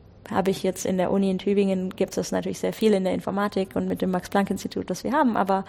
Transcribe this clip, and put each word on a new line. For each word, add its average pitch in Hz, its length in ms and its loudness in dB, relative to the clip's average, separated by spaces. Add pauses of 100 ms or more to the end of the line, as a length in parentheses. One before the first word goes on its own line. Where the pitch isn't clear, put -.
(300)
habe 196 220 2
ich 190 100 -4
jetzt 185 240 -2
in 185 120 0
der 180 120 2
Uni 196 180 4
in 185 120 0
Tübingen, 190 500 2
gibt's - 240 -2
das - 160 -2
natürlich 185 300 -2
sehr 185 120 -2
viel 214 200 2
in 190 100 4
der 185 120 0
Informatik 190 600 -2
und 185 140 -2
mit 185 120 -2
dem 185 120 0
Max-Planck-Institut, 190 760 -2
das 180 140 -6
wir - 80 -2
haben, 262 260 4
aber 196 320 2